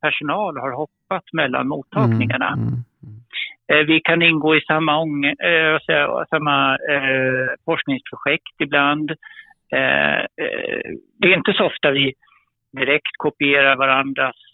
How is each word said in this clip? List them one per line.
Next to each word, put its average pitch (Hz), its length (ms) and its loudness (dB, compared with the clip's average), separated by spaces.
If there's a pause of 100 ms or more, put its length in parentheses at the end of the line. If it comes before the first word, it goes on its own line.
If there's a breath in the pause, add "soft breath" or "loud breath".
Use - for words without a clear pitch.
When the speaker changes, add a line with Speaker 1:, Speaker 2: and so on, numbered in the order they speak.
Speaker 1:
personal 156 580 -4
har 131 180 -6
hoppat - 560 -8
mellan 135 360 -2
mottagningarna. 117 800 0
Speaker 2:
Mm, 117 200 -2
mm, 123 60 -4 (280)
mm. 110 140 -20 (560 loud breath)
Speaker 1:
Eh, 151 140 4
vi 160 140 4
kan 170 220 2
ingå 156 340 4
i 147 40 2
samma 156 380 0
ånge-, 147 380 -2 (120)
eh, 160 240 2
vad 156 100 -2
säger 156 180 2
jag, 143 280 -2
samma, 143 440 2
eh, 131 760 0 (160)
forskningsprojekt - 960 -4
ibland. 147 500 0 (640 loud breath)
Eh, 131 460 2
eh, - 640 -6 (380)
det 180 140 2
är 185 40 4
inte 165 160 2
så 208 140 2
ofta 147 240 0
vi 139 220 2 (600 soft breath)
direkt 135 460 -2
kopierar 139 580 2
varandras 135 600 0 (180)